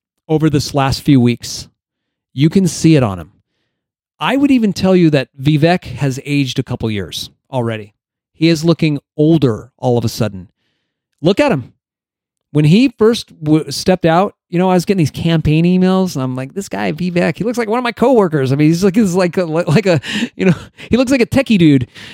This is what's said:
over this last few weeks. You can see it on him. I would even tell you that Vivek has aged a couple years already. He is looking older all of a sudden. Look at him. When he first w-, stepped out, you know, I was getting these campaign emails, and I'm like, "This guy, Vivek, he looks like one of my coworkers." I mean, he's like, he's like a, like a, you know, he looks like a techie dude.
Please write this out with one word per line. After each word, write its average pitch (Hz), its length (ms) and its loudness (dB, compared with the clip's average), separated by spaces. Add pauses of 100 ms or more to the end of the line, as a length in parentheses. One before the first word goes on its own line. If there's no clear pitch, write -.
(280)
over 156 200 0
this 143 260 0
last 135 280 -2
few 139 180 4
weeks. - 480 -2 (640)
You 147 180 0
can 190 180 2
see 160 260 2
it 139 80 4
on 98 160 -2
him. 82 140 -18 (880)
I 185 160 -2
would 277 160 2
even 220 200 2
tell 190 220 0
you 175 160 4
that 135 260 -2
Vivek 151 480 0
has 131 400 -6
aged 139 360 -2
a - 20 -4
couple 120 260 -8
years 98 420 -8 (200)
already. 113 440 -6 (400)
He 160 140 0
is 165 180 0
looking 156 320 0 (180)
older 151 640 0
all 123 180 0
of 117 80 0
a 117 60 -4
sudden. 101 400 -8 (720)
Look 185 180 0
at 285 120 2
him. 131 200 -6 (760)
When 151 160 2
he 214 220 4 (100)
first 220 300 0 (140)
w-, 151 280 0
stepped - 340 -2
out, 180 320 0 (120)
you 170 100 -4
know, 185 120 0
I 185 40 2
was 175 100 2
getting 196 140 0
these 160 120 0
campaign 160 540 0
emails, 185 500 0
and 143 80 -6
I'm 127 140 -6
like, 131 180 -10
"This 196 140 -12
guy, 196 240 -6
Vivek, 175 460 -4
he 175 60 -6
looks 226 140 -4
like 233 100 -4
one 226 100 -2
of 254 40 -4
my 240 100 -4
coworkers." 165 600 2
I 139 40 0
mean, 151 120 2
he's 170 160 2
like, 190 100 2
he's 196 200 2
like 180 220 -2
a, 185 80 0
like 165 420 0
a, 170 140 2 (360)
you 185 80 -4
know, 185 100 2 (360)
he - 60 2
looks 247 140 0
like 262 120 2
a 214 40 2
techie 240 320 0
dude. 143 300 4 (260)